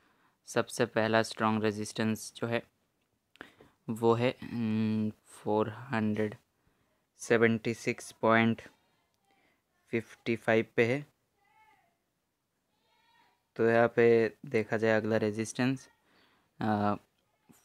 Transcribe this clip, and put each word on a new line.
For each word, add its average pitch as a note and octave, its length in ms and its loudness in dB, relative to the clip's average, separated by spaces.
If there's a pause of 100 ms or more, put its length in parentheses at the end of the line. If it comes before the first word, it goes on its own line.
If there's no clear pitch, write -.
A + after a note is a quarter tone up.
(480)
सबसे - 400 -4
पहला A2 360 0
स्ट्रॉन्ग A2 400 0
रेजिस्टेंस G#2+ 720 -4
जो A#2 120 -6
है A#2 140 -2 (1300)
वो A#2 220 2
है, A#2+ 160 2 (140)
हम्म, A2 680 -2 (220)
फ़ोर G#2+ 360 -2 (180)
हंड्रेड G#2+ 480 -2 (840)
सेवेंटी A2+ 520 2
सिक्स - 380 -8
पॉइंट A2+ 500 2 (1300)
फ़िफ्टी A#2 420 -4
फ़ाइव A2+ 300 0 (100)
पे A#2+ 100 4
है। C3 160 -2 (2500)
तो A2+ 140 2
यहाँ A#2 260 6
पे A#2 100 6 (420)
देखा A2 300 -2
जाए A2 200 2
अगला A2 200 0
रेजिस्टेंस, A2 680 -4 (720)
अ, G#2 360 0 (680)